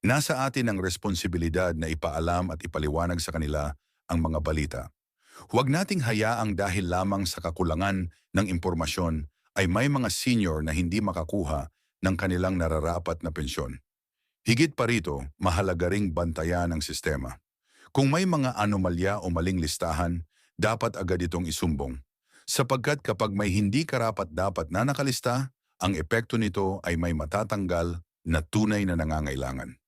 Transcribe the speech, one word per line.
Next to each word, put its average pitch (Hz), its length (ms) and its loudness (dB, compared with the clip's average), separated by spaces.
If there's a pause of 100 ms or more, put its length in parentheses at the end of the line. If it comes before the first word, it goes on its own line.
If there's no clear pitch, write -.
Nasa 135 400 2
atin 127 240 0
ang 101 80 0
responsibilidad 87 960 0
na 80 160 -2
ipaalam 82 640 0
at 78 80 -8
ipaliwanag 80 560 -2
sa 82 160 -6
kanila 73 400 -2 (320)
ang 85 160 0
mga 80 240 0
balita. 76 380 -2 (680)
Huwag 131 240 4
nating 180 320 0
hayaang 110 480 2
dahil 92 400 0
lamang 98 320 0
sa - 160 -4
kakulangan 87 720 0
ng - 400 -2
impormasyon 85 720 0 (320)
ay 92 160 2
may 120 160 2
mga 131 240 0
senior 98 480 2
na 78 160 0
hindi 87 240 2
makakuha 80 720 -2 (320)
ng 95 160 4
kanilang 92 400 2
nararapat 82 640 0
na 80 80 -4
pensyon. 67 480 -6 (640)
Higit 143 320 4
pa 127 80 2
rito, 80 400 0 (160)
mahalaga 90 480 2
ring 98 240 0
bantayan 85 640 -2
ang 76 80 -4
sistema. 69 560 -6 (480)
Kung 139 240 4
may 185 160 2
mga 139 320 2
anomalya 95 640 2
o 90 80 0
maling 85 320 0
listahan, 85 640 -2 (320)
dapat 110 400 0
agad 92 240 0
itong 85 240 -2
isumbong. 71 560 -2 (400)
Sapagkat 135 560 0
kapag 107 320 -2
may 104 160 0
hindi 104 400 2
karapat-dapat 95 800 -2
na 92 160 0
nakalista, 135 640 0 (320)
ang 92 160 0
epekto 113 400 0
nito 98 480 0
ay 85 160 0
may 85 160 0
matatanggal 87 880 -2 (240)
na 80 160 2
tunay 104 400 2
na 87 160 0
nangangailangan. 67 880 -4